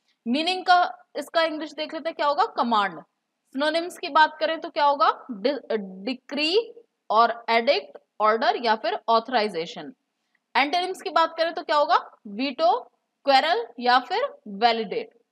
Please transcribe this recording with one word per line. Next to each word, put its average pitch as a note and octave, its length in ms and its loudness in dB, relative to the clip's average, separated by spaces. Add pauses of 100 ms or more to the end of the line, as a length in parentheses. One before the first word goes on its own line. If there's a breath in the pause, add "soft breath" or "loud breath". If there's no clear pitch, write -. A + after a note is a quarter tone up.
(260)
Meaning E4 400 -2
का F4+ 420 2 (100)
इसका D#4+ 260 -2
English D#4 300 -4
देख D#4 200 -8
लेते D#4 160 -6
हैं D#4+ 60 -10
क्या D4+ 120 0
होगा? D4+ 180 2 (120)
Command। G#3 420 0
सिनोनिम्स - 1000 -6
की F4 120 -8
बात D#4 300 4
करें D#4 220 -2
तो E4+ 80 -10
क्या D4 160 0
होगा? C#4+ 260 4 (200)
डि-, A#3 460 -4 (280)
decree D4+ 680 -2 (360)
और A3+ 400 2
addict, A#3+ 480 0 (240)
order A#3 420 2
या A3 120 4
फिर D#4+ 240 -4 (100)
authorization। G#3 840 -2 (640)
Antonyms F4 460 0
की F#4 80 -8
बात D#4+ 280 0
करें E4 160 -2
तो E4+ 100 -8
क्या D#4+ 140 0
होगा? D4 280 2 (240)
Veto, C#4+ 480 0 (480)
quarrel D4+ 420 2 (120)
या B3 220 4
फिर A4 300 -4 (160)
validate। G3+ 720 -2 (120)